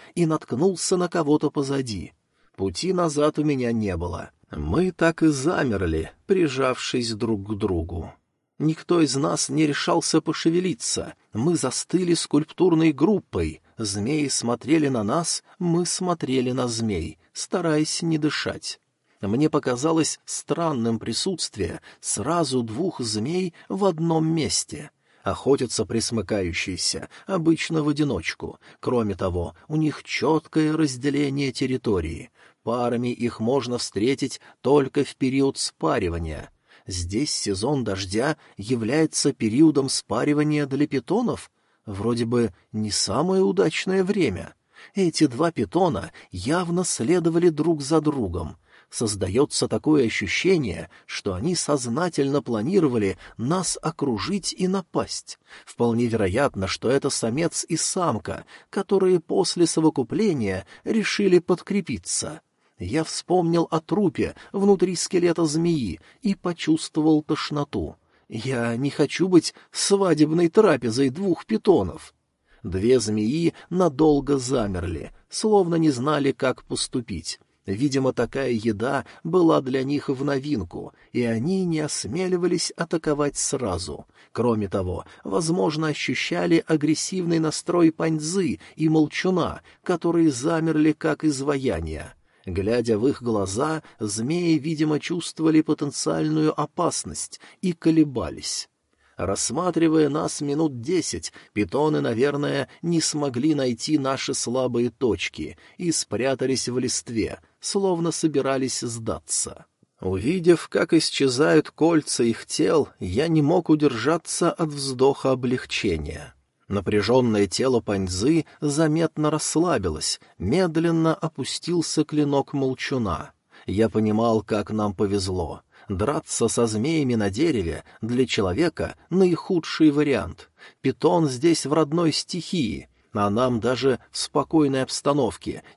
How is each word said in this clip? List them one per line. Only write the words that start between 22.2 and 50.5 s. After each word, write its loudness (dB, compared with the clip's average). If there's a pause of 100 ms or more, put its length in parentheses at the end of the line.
двух -4
змей -2 (160)
в 0
одном 2
месте. -2 (320)
Охотятся 0
пресмыкающиеся, -4 (180)
обычно 0
в 0
одиночку. -2 (200)
Кроме 0
того, -4 (120)
у -4
них 0
четкое 0
разделение 0
территории. -2 (320)
Парами -2
их -4
можно 0
встретить -2 (200)
только 2
в -8
период 0
спаривания. -4 (380)
Здесь -4
сезон -2
дождя -2 (200)
является 0
периодом 4
спаривания 0
для 0
питонов? -2 (340)
Вроде -2
бы 0 (180)
не -4
самое 0
удачное 2
время. -2 (400)
Эти 4
два 0
питона 0 (200)
явно -2
следовали 2
друг 0
за 2
другом. -4 (340)
Создается 0
такое 2
ощущение, -2 (160)